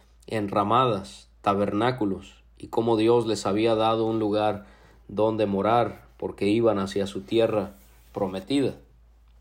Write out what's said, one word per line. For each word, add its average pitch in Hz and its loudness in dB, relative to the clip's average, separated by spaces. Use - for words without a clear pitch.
enramadas, 107 0
tabernáculos, 101 -2
y - -18
cómo 117 0
Dios 113 4
les 104 -2
había 110 2
dado 113 2
un 113 -2
lugar 107 -2
donde 107 0
morar, 101 0
porque 98 -4
iban 107 2
hacia 98 -2
su 98 -8
tierra 110 0
prometida. 101 -4